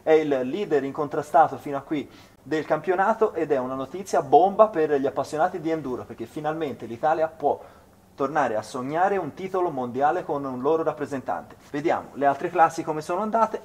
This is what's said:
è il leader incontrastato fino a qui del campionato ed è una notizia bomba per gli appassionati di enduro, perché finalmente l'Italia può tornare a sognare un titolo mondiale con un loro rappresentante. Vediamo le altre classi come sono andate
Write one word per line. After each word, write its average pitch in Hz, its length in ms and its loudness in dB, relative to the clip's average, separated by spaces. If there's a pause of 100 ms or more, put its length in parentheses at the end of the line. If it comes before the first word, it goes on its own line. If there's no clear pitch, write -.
è 156 120 4
il 156 160 6
leader 143 560 0
incontrastato 143 720 2
fino 139 180 -6
a 139 60 -4
qui 143 280 -6 (320)
del 151 220 -2
campionato 190 680 0
ed 160 180 -2
è 143 60 2
una 127 160 -4
notizia 175 480 -4
bomba 170 480 6
per 156 240 0
gli 139 120 2
appassionati 156 540 -2
di 160 120 -2
enduro, 131 340 -4
perché 113 200 -12
finalmente 151 600 -6
l'Italia 156 420 0
può 143 340 0 (540)
tornare 139 400 0
a 107 60 -2
sognare 156 560 0
un 160 160 -4
titolo 185 360 -2
mondiale 139 540 0
con 143 220 -4
un 127 160 -6
loro 160 220 2
rappresentante. 127 720 -6 (120)
Vediamo 143 440 -2
le 139 140 0
altre 139 220 0
classi 165 320 2
come 156 200 -4
sono 175 180 -4
andate 220 460 0